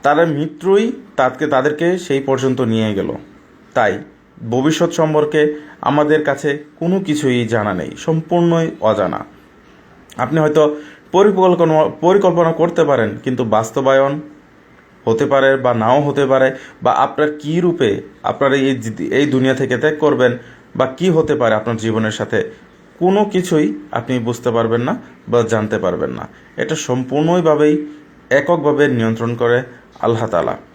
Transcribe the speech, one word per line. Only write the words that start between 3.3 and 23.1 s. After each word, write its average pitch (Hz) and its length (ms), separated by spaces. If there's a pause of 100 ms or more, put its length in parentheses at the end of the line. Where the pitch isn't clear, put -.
তাই 104 260 (500)
ভবিষ্যৎ 160 420
সম্পর্কে 151 640 (260)
আমাদের 151 420
কাছে 147 420 (140)
কোনো 180 200
কিছুই 139 480
জানা 107 260
নেই, 82 240
সম্পূর্ণই 165 760 (100)
অজানা। 101 440 (920)
আপনি 135 220
হয়তো 151 420 (300)
পরিকল্পনা, 180 760 (120)
পরিকল্পনা 175 500
করতে 165 320
পারেন, 113 400
কিন্তু 127 220
বাস্তবায়ন 135 760 (840)
হতে 113 200
পারে 135 320
বা 123 160
নাও 117 280
হতে 143 240
পারে, 131 300 (280)
বা 123 80
আপনার 151 380 (100)
কী 160 220
রূপে 113 400 (220)
আপনার 135 300
এই, 135 280 (180)
এই 135 260
দুনিয়া 131 300
থেকে 127 220
ত্যাগ 151 220
করবেন 127 380 (380)
বা 131 100
কী 160 240
হতে 156 260
পারে 110 200
আপনার 110 220
জীবনের 110 340
সাথে, 107 400 (480)
কোনো 196 260